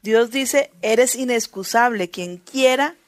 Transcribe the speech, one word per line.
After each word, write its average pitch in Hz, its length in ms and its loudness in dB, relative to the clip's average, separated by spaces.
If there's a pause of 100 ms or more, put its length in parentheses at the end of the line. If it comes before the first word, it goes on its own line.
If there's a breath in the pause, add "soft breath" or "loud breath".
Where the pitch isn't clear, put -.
Dios 226 300 2
dice, 269 400 -2 (100)
"Eres 240 340 2
inexcusable 233 920 -2
quien 180 280 -12
quiera 262 580 0 (120)